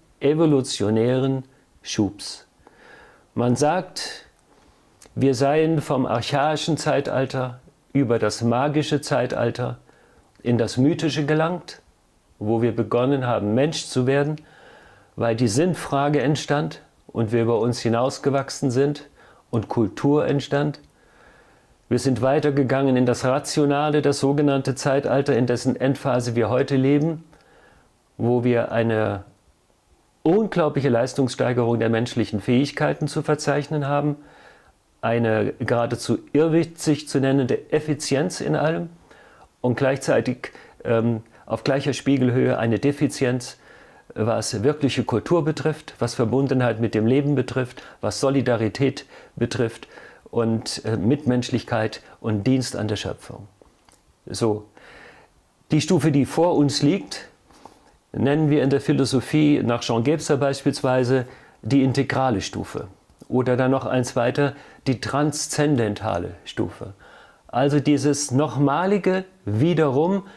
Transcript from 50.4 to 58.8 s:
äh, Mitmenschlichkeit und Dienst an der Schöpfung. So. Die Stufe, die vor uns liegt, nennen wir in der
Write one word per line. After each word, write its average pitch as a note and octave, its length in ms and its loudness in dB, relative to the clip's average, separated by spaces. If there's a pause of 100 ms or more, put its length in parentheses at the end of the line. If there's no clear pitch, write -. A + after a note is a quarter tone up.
äh, A2 120 -2
Mitmenschlichkeit A#2+ 1040 0 (200)
und G#2+ 260 -2
Dienst C3 300 0
an G#2+ 100 -4
der A2 100 -2
Schöpfung. - 520 -12 (800)
So. G#2+ 400 -2 (1080)
Die D#3 80 2
Stufe, D#3 320 2
die C3+ 140 2
vor E3+ 280 2
uns C#3+ 280 2
liegt, - 460 -2 (840)
nennen C#3+ 380 2
wir C#3+ 120 4
in C3+ 60 2
der C#3 140 2